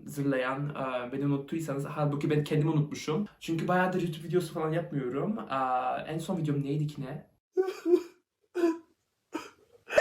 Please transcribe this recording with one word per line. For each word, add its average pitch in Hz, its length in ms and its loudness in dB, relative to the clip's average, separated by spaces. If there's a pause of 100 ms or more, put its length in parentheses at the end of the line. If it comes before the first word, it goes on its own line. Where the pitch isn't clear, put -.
Zırlayan. 139 640 0
Ee, 123 420 -4
beni 135 140 -2
unuttuysanız, 143 600 -2
halbuki 147 440 0
ben 147 140 4
kendimi 151 280 2
unutmuşum. 151 540 0 (140)
Çünkü - 280 -2
bayağıdır 180 340 2
YouTube 156 260 -4
videosu 170 260 0
falan 156 180 0
yapmıyorum. 156 680 -2
Ee, - 160 -4 (560)
en 160 80 -4
son 180 180 -2
videom 143 260 0
neydi 147 240 0
ki - 140 -8
ne? 139 260 -10 (280)
<laughs> 381 120 4 (2250)